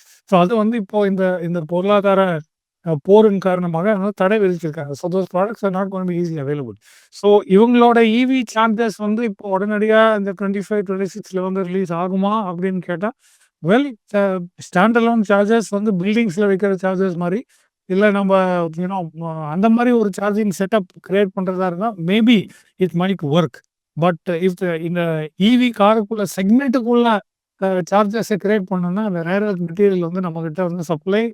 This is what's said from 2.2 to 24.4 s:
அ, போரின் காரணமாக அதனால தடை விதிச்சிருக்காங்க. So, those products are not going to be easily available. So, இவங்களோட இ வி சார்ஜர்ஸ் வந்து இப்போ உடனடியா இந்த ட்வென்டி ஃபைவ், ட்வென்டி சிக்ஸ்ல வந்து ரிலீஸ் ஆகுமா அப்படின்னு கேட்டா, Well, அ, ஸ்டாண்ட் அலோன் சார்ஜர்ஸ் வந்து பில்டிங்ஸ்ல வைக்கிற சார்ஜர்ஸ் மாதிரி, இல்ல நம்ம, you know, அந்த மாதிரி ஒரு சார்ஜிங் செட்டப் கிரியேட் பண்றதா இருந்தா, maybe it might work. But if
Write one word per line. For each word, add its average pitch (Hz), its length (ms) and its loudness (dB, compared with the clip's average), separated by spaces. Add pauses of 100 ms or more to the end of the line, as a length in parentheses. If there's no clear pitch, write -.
அ, 160 160 0
போரின் 202 340 6
காரணமாக 180 520 -2
அதனால 196 260 0
தடை 196 240 2
விதிச்சிருக்காங்க. 165 520 -4
So, 170 200 -8
those 185 140 -2 (100)
products 208 300 -2
are 185 100 -2
not 196 160 -2
going 185 160 -6
to 180 60 -2
be 170 40 -4
easily 165 300 -4
available. 139 280 -6 (340)
So, 208 320 4
இவங்களோட 233 560 6
இ 233 320 4
வி 262 120 0 (140)
சார்ஜர்ஸ் 220 420 0
வந்து 214 260 -2
இப்போ 202 360 -4
உடனடியா 220 580 2
இந்த 196 240 -4
ட்வென்டி 196 280 -2
ஃபைவ், 208 200 -2
ட்வென்டி 196 160 -4
சிக்ஸ்ல 185 360 -8
வந்து 190 220 -2
ரிலீஸ் 180 300 -4
ஆகுமா 190 600 -2
அப்படின்னு 185 260 -4
கேட்டா, 180 320 -6 (540)
Well, 254 260 2 (240)
அ, 196 240 0 (220)
ஸ்டாண்ட் 220 360 2
அலோன் 233 320 2
சார்ஜர்ஸ் 208 400 2
வந்து 208 220 -2
பில்டிங்ஸ்ல 208 540 0
வைக்கிற 196 360 0
சார்ஜர்ஸ் 190 340 -2
மாதிரி, 180 300 -4 (400)
இல்ல 196 260 2
நம்ம, 196 260 2 (400)
you 180 100 -4
know, 190 140 -6 (480)
அந்த 190 200 2
மாதிரி 240 260 2
ஒரு 214 140 2 (120)
சார்ஜிங் 208 380 0
செட்டப் 196 280 -2 (220)
கிரியேட் 196 260 0
பண்றதா 185 300 -4
இருந்தா, 185 280 -4
maybe 208 440 2 (440)
it 170 140 -2
might 185 280 -2
work. 156 380 0 (360)
But 170 200 0 (120)
if 180 220 0 (100)